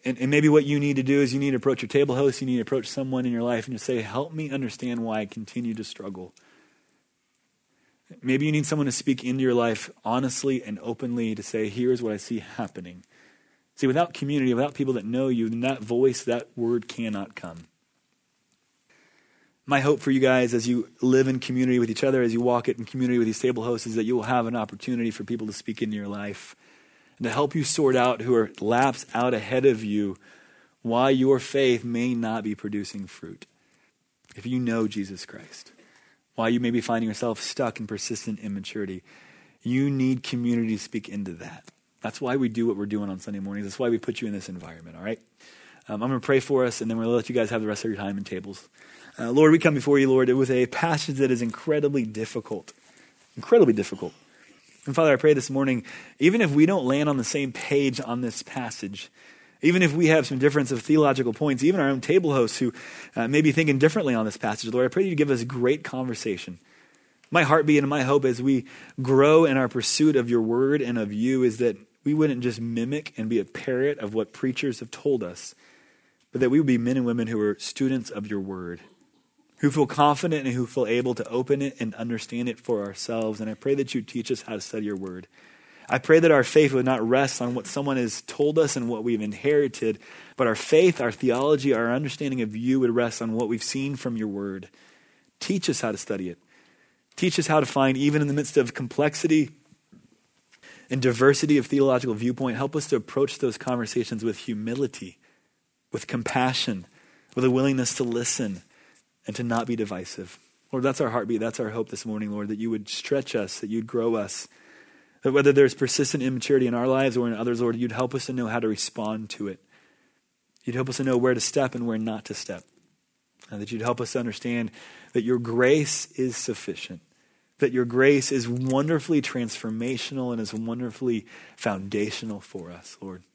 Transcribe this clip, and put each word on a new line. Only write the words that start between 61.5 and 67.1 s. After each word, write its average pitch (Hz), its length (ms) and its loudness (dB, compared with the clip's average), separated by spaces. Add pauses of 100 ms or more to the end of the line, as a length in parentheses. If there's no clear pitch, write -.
even 180 160 4
our 139 100 2
own 131 120 -2
table 165 320 2
hosts 120 240 2
who, 123 160 0 (420)
uh, 117 140 -2
may 147 120 4
be 151 120 4
thinking 151 260 2
differently 156 340 4
on 110 120 0
this 104 100 -6
passage, 113 380 -4
Lord, 127 120 4
I 127 40 2
pray 190 140 0
you 185 120 0
give 143 160 2
us 117 140 0
great 123 400 0
conversation. 110 720 -6 (720)